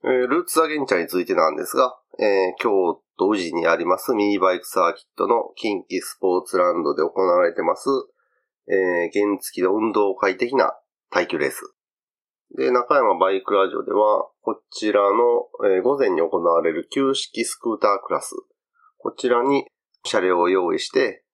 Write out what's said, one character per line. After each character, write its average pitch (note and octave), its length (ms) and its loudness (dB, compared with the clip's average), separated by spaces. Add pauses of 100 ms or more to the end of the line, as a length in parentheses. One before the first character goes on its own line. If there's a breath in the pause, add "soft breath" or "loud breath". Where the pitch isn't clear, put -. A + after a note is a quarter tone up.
え - 20 -4
ー、 B2+ 220 0
ル D#3+ 140 0
ー - 20 -8
ツ - 180 0
ア D3+ 60 0
ゲ D3+ 100 -4
ン C3+ 80 -2
チ - 80 2
ャ F2+ 40 2
ー E2+ 40 0
に E2 60 -4
つ F2+ 120 -2
い E2+ 40 -2
て F#2+ 100 -2
な D#2+ 160 4
ん D2 60 -6
で D#2 80 -6
す - 120 -6
が、 B2+ 220 0 (220)
え G2 360 2
ー、 - 60 -10
京 F#2+ 380 0 (180)
都 F#2 120 2
宇 G#2 80 0
治 E2 160 -4
に E2 120 0
あ E2 80 4
り E2 120 -4
ま F2+ 120 0
す - 140 -4
ミ G#2 160 2
ニ G2+ 100 0
バ F2+ 160 2
イ F2 60 -6
ク - 60 -18
サ F#2 200 0
ー E2+ 80 -2
キ - 80 -18
ッ - 40 -20 (100)
ト F#2 100 -2
の A#2 300 0
近 G2+ 340 -4
畿 F#2 100 -4
ス - 200 -14
ポ F#2 180 0
ー F2+ 60 -4
ツ F#2+ 140 -4
ラ F2+ 140 2
ン E2+ 120 -2
ド D2 100 0
で D2+ 80 0
行 F#2 200 -2
わ F2+ 200 2
れ E2+ 120 0
て - 80 -4
ま E2 120 0
す、 - 140 -6 (800)
え F#2 40 -2
ー、 G2 40 2 (340)
原 G2+ 300 0
付 - 220 -8
の F#2 120 2
運 A2 160 -2
動 G2+ 240 0
会 F#2+ 220 -2
的 B2 180 -4
な - 220 0 (340)
耐 - 160 0
久 E2 120 -6
レ C#2+ 100 -2
ー - 20 -2
ス。 - 240 -16 (840)
で、 C3 140 0
中 B2 260 2
山 G#2 220 2
バ F#2 140 2
イ F#2+ 100 -2
ク G2+ 120 -2
ラ G2 140 4
ジ - 60 -8
オ - 100 -4
で - 60 -8
は、 G#2+ 380 2 (140)
こ A2 180 -4 (100)
ち G#2+ 220 -2
ら G2+ 80 4 (100)
の、 A#2+ 380 2 (180)
え F#2 140 4
ー、 - 20 -6
午 C3+ 160 0
前 A#2 120 2
に E2 100 0
行 E2 80 0
わ E2+ 340 0
れ E2 100 0
る E2 200 -6
旧 C3+ 220 0
式 - 300 -6
ス - 120 -8
ク A#2+ 140 -6
ー G#2+ 80 -4
タ G#2+ 100 0
ー G2+ 180 0
ク - 60 -4
ラ D#2 80 -2
ス。 - 160 -14 (640 soft breath)
こ - 140 -8
ち - 160 -4
ら A#2+ 140 2
に C#3 240 0 (380)
車 G#2+ 160 0
両 F#2 200 2
を F2 100 2
用 F2+ 220 2
意 - 60 -2
し - 120 -8
て、 B2+ 440 -2